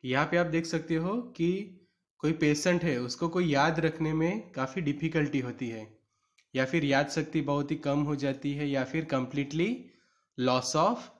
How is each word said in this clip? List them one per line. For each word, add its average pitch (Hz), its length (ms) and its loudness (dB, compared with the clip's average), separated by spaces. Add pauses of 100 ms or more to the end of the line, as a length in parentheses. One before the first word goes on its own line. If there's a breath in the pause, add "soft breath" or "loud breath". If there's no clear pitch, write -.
यहाँ 131 220 2
पे 170 100 0
आप 175 100 4
देख 165 200 0
सकते 165 280 -2
हो 190 280 -2
कि 185 580 -4 (380 soft breath)
कोई 156 140 0
पेशेंट 160 520 2
है, 135 160 0
उसको 123 280 -4
कोई 175 200 2
याद 151 320 4
रखने 156 340 0
में 170 380 0
काफ़ी 135 300 -4
डिफिकल्टी 147 580 0
होती 123 280 -6
है, 110 300 -12 (560)
या 131 100 2
फिर 156 200 0
याद 143 240 4
शक्ति 156 320 -2
बहुत 143 300 0
ही 156 60 -2
कम 143 220 0
हो 147 180 0
जाती 135 360 -2
है, 143 160 -2
या 135 160 0
फिर 160 200 -4
completely 147 680 -2 (680 soft breath)
loss 127 360 2
of 190 200 4 (240)